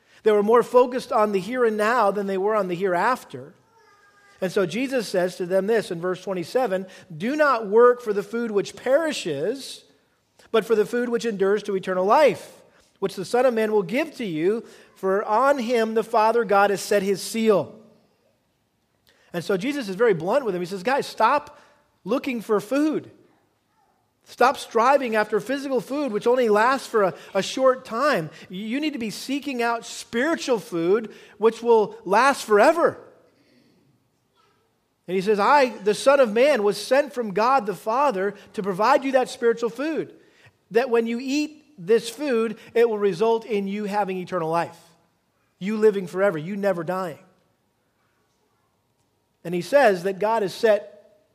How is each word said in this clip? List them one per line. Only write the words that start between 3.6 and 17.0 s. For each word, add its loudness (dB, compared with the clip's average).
And -4
so 2
Jesus -4
says -2
to -6
them 0
this 0
in -8
verse -6
twenty-seven, -4
"Do -4
not 0
work 6
for -4
the -4
food -6
which -2
perishes, -2
but 2
for 0
the 4
food -4
which -2
endures 0
to -4
eternal -2
life, 4
which -6
the -6
Son 2
of 2
Man 0
will 2
give -4
to -8
you, -2
for -2
on 2
him 0
the 0
Father 2
God 4
has -2
set 0